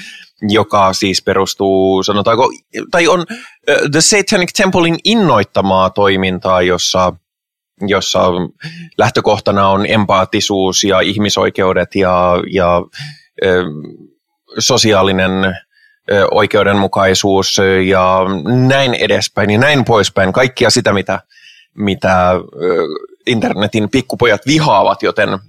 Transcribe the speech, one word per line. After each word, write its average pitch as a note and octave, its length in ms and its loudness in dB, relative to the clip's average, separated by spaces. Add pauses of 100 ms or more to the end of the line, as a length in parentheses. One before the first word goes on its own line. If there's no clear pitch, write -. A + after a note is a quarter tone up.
(500)
joka G2+ 440 2
siis F#2+ 280 -2
perustuu, F#2+ 800 0
sanotaanko, A2 480 0 (400)
tai F3 160 2
on, E3+ 180 0 (420)
e, C#3+ 60 2 (180)
The D#3 100 2
Satanic G3 560 0
Templein F3+ 460 2
innoittamaa G#2 880 2
toimintaa, F#2+ 720 0
jossa, F2+ 520 0 (680)
jossa G2 400 -2 (760)
lähtökohtana G#2 680 0
on G2 180 0
empaattisuus F#2+ 1000 0
ja F#2+ 160 2
ihmisoikeudet F#2+ 960 -2
ja, F2+ 380 2 (180)
ja, F2 300 2 (600)
e, F#2+ 60 0 (1120)
sosiaalinen, G2 720 2 (800)
ö, G2 200 2
oikeudenmukaisuus G2 1300 0 (300)
ja F#2 320 2 (480)
näin C3+ 260 2
edespäin G2+ 560 -2
ja G#2 80 2
näin C3+ 280 2
poispäin. G2 480 0
Kaikkia B2+ 360 0
sitä, A2 240 2
mitä, G2 260 -4 (580)
mitä, F#2 540 0
ö, F#2 60 2 (920)
internetin G#2+ 600 -2
pikkupojat A#2+ 560 0
vihaavat, A#2 580 0
joten, G2+ 260 0 (180)